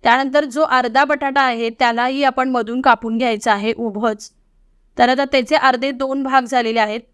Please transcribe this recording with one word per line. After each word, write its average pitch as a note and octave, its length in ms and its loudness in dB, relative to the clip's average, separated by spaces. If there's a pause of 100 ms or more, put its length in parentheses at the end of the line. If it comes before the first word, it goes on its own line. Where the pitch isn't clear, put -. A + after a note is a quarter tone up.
त्यानंतर C4+ 420 2
जो C4+ 180 -2
अर्धा B3+ 420 2
बटाटा C#4 360 -2
आहे, A#3 300 0
त्यालाही B3 540 0
आपण C4 240 0
मधून A#3+ 320 -2
कापून A3+ 380 2
घ्यायचा A3+ 340 0
आहे G#3 200 -2
उभंच. G#3+ 600 -4 (680)
तर A#3+ 100 4
आता C4 160 2
त्याचे C4+ 320 0
अर्धे C4 340 2
दोन C4+ 320 -4
भाग C4 200 2
झालेले A3+ 380 0
आहेत. G#3+ 200 -2 (140)